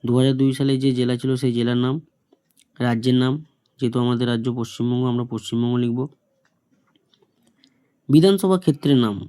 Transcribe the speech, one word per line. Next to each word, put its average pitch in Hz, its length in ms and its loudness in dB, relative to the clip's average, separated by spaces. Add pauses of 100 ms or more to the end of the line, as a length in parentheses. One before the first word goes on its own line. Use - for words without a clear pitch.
দু 120 140 -2
হাজার 131 200 4
দুই 135 160 2
সালে 135 240 0
যে 135 140 0
জেলা 123 260 0
ছিল 131 180 -4
সেই 123 180 -2
জেলার 120 240 0
নাম, 127 180 0 (840)
রাজ্যের 123 360 0
নাম, 127 180 0 (460)
যেহেতু 123 200 -2
আমাদের 120 280 0
রাজ্য 120 280 -2
পশ্চিমবঙ্গ, 120 500 -4
আমরা 120 200 -2
পশ্চিমবঙ্গ 120 520 -4
লিখব। 120 220 -2 (2000)
বিধানসভা 185 480 6
ক্ষেত্রের 139 400 2
নাম 110 180 2 (140)